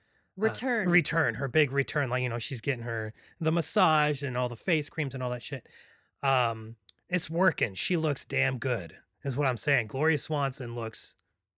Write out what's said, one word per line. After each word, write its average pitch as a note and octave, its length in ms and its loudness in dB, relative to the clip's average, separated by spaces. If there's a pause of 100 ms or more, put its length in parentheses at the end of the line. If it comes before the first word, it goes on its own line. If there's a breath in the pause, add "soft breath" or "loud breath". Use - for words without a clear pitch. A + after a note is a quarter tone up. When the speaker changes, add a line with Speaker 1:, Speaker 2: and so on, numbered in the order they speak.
(380)
Speaker 1:
Uh, F#3+ 40 -2
Speaker 2:
Return. A3 460 0
Speaker 1:
return. D#3 460 2
Her B2+ 140 -4
big C#3+ 240 2
return. C3+ 380 0
Like, B2+ 120 0
you B2+ 60 -2
know, A#2+ 100 -2
she's A#2 240 -6
getting A#2+ 220 -2
her, A2 280 -4 (280 loud breath)
the D#3 120 2
massage D#3 720 4
and B2+ 140 -4
all B2 120 2
the A#2+ 80 -4
face D#3+ 320 0
creams C#3 260 -4
and B2+ 80 -4
all B2 80 -2
that B2 120 -4
shit. - 260 -8 (540 loud breath)
Um, A#2 540 0 (340)
it's F3+ 180 0
working. D#3+ 460 2
She F3+ 240 0
looks D#3 260 0
damn C3 340 -2
good, A2 380 -2 (280)
is C3 120 -2
what C#3+ 100 2
I'm B2 120 0
saying. B2+ 300 0
Gloria D3+ 300 0
Swanson C3+ 560 -2
looks A2+ 420 -6 (420)